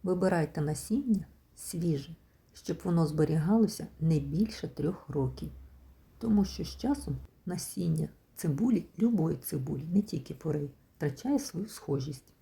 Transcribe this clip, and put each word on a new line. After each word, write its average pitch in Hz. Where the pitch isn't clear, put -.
Вибирайте 180
насіння 214
свіже, 165
щоб -
воно 170
зберігалося 156
не 156
більше 156
трьох -
років. 135
Тому 208
що -
з -
часом 254
насіння 170
цибулі, 175
любої 165
цибулі, 139
не 202
тільки 147
порей, 143
втрачає 247
свою 196
схожість. 139